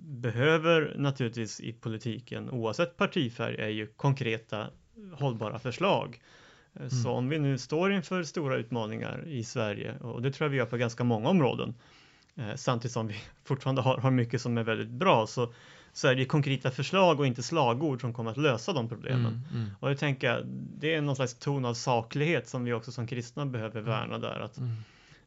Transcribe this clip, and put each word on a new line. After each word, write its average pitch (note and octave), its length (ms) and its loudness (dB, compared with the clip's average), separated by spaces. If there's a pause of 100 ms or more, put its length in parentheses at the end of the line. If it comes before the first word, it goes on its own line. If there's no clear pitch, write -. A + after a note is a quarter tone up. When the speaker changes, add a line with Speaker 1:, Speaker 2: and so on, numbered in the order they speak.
Speaker 1:
behöver D3+ 920 4
naturligtvis A#2+ 640 -2
i A2+ 120 -8
politiken, A2+ 800 -8
oavsett A#2+ 460 -2
partifärg, A#2+ 600 0
är G#2+ 120 -4
ju G#2+ 180 -4
konkreta, A2+ 800 -2 (520)
hållbara A2+ 400 -2
förslag. B2 600 0 (600)
Eh, C3+ 80 -8
så B2 80 -2 (120)
Speaker 2:
Mm. A#2+ 100 0
Speaker 1:
om B2 100 0
vi D#3 100 0
nu C#3 200 2
står F3 340 0
inför F#3 300 0
stora C#3+ 340 -2
utmaningar A2+ 720 -4
i B2+ 160 -4
Sverige, A2 540 -4
och A#2+ 240 -6
det C3+ 100 0
tror D#3 120 -2
jag D3+ 60 2
vi C#3 60 0
gör A#2+ 100 2
på A#2+ 100 -4
ganska A#2 280 0
många A#2 240 4
områden, C#3+ 460 4 (640)
eh, G#2+ 200 -6
samtidigt B2 360 0
som A2 140 -2
vi G2+ 80 -6 (160)
<laughs> - 140 -20
fortfarande C3+ 380 0
har, B2+ 160 4
har C3 120 2
mycket A#2+ 300 2
som A#2 180 0
är A2+ 40 2
väldigt A2 280 -2
bra, B2 360 4
så, A#2+ 260 -2 (400)
så - 160 2
är B2+ 60 6
det C3 60 2
ju B2+ 60 2
konkreta C#3 440 2
förslag D#3 500 4
och C#3+ 60 4
inte A#2+ 160 0
slagord C3+ 580 2
som A#2+ 120 -4
kommer A2+ 180 -4
att A2 60 -6
lösa C#3 360 2
de A#2+ 160 0
problemen. A#2+ 380 0 (260)
Speaker 2:
Mm, A#2+ 100 -2
mm. G#2 80 -4 (100)
Speaker 1:
Och C3+ 100 0
jag C#3 80 0
tänker, C3 440 0 (360)
det D#3 160 0
är D#3 60 0
någon C#3+ 160 2
slags B2+ 180 0
ton C#3 300 -2
av A#2+ 100 0
saklighet C3 720 0
som B2 160 -4
vi A#2+ 80 0
också A#2 200 -4
som A#2 140 -4
kristna B2 400 -6
behöver A2+ 340 -4
Speaker 2:
Mm. A2+ 120 -2
Speaker 1:
värna A2+ 260 -2
där, A2+ 220 -4
att A2 180 -8
Speaker 2:
Mm. B2+ 120 -4 (560)